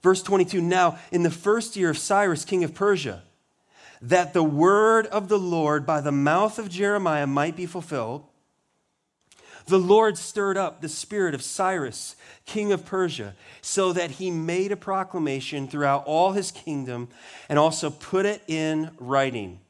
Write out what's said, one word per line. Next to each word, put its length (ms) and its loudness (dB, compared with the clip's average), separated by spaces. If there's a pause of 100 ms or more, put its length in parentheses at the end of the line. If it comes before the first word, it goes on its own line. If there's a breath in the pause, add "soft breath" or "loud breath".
Verse 200 4
twenty-two, 400 2
"Now, 380 2 (140 loud breath)
in 100 2
the 80 2
first 460 -2
year 120 2
of 80 -2
Cyrus, 460 0
king 220 0
of 100 -8
Persia, 480 0 (760 loud breath)
that 320 2
the 120 4
word 640 4
of 200 -2
the 120 2
Lord 440 0
by 180 0
the 100 -2
mouth 480 2
of 100 -8
Jeremiah 560 0
might 300 -2
be 100 -8
fulfilled, 580 -8 (1400 loud breath)
the 140 4
Lord 400 4
stirred 360 -4
up 260 -4
the 60 -8
spirit 460 -4
of 80 -8
Cyrus, 760 -4 (300 loud breath)
king 260 -2
of 140 0
Persia, 480 -4 (260 loud breath)
so 340 0
that 180 -2
he 180 -6
made 420 -2
a 60 -4
proclamation 920 -4
throughout 380 0
all 280 2
his 180 -4
kingdom 580 -8 (400 loud breath)
and 80 2
also 320 2
put 380 -2
it 200 -4
in 520 -2
writing. 720 -2